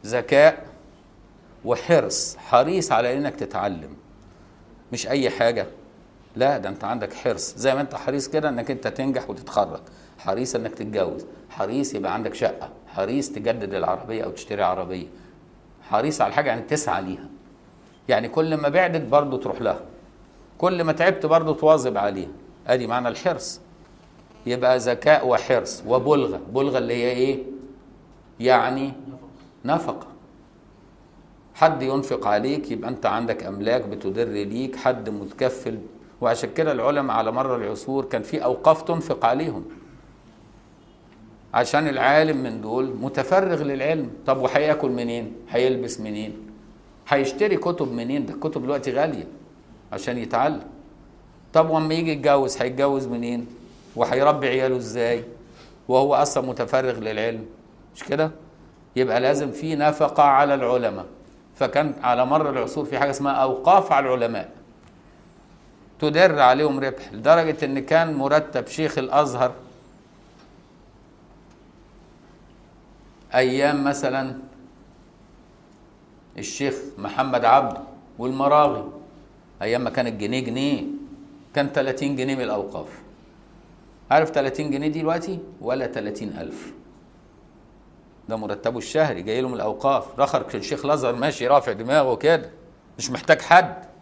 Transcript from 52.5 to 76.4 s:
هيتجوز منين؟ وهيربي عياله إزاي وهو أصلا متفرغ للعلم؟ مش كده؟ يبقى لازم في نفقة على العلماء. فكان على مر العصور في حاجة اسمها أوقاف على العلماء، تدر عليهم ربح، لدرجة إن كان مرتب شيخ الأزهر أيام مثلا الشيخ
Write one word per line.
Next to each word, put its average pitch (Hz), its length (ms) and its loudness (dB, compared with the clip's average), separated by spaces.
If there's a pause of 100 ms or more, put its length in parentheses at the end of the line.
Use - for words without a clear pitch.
هيتجوز 131 440 0
منين؟ 120 400 -6 (500)
وهيربي 135 520 2
عياله 131 280 2
إزاي 117 480 -2 (640)
وهو 135 260 4
أصلا 139 320 2
متفرغ 127 520 -2
للعلم؟ 110 480 -4 (500)
مش - 80 -16
كده؟ 156 260 0 (640)
يبقى 123 240 2
لازم 139 300 2
في 160 260 -4
نفقة 147 460 4
على 143 320 6
العلماء. 120 520 0 (500)
فكان 139 460 0
على 123 240 4
مر 151 240 2
العصور 117 340 -4
في 127 140 -4
حاجة 143 120 2
اسمها 139 220 -2
أوقاف 135 600 4
على 139 140 4
العلماء، 117 440 -2 (1500)
تدر 156 420 4
عليهم 135 400 6
ربح، 135 320 -6
لدرجة 156 520 4
إن 135 140 -2
كان 160 360 2
مرتب 139 520 0
شيخ 156 320 -2
الأزهر 127 540 2 (3750)
أيام 135 500 2
مثلا 135 540 -2 (2000)
الشيخ - 360 -6 (240)